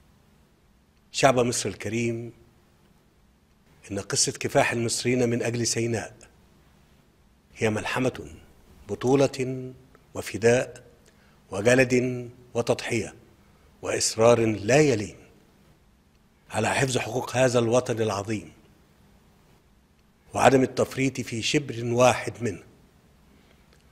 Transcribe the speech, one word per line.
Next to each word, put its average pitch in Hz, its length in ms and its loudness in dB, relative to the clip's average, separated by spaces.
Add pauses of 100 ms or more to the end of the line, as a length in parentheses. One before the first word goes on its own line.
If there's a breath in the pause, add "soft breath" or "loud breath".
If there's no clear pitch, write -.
(1120)
شعب 127 280 4
مصر 117 300 -2
الكريم، 117 640 -6 (1600)
إن 101 80 -6
قصة 127 320 -2
كفاح 131 400 0
المصريين 120 580 -2
من 117 140 -2
أجل 117 240 -2
سيناء 117 480 -4 (1400)
هي 113 120 0
ملحمة 107 600 -4 (600)
بطولة 131 840 0 (400)
وفداء 117 720 0 (680 soft breath)
وجلد 123 800 2 (240)
وتضحية 113 640 -2 (640)
وإصرار 117 640 4
لا 107 340 2
يلين 110 360 2 (1300)
على 107 200 -2
حفظ 127 280 0
حقوق 123 380 -6
هذا 123 240 4
الوطن 113 420 0
العظيم 101 520 -4 (1800)
وعدم 127 300 6
التفريط 131 580 -2
في 113 200 -8
شبر 123 440 -4
واحد 117 580 2
منه، 92 200 -6 (1300 soft breath)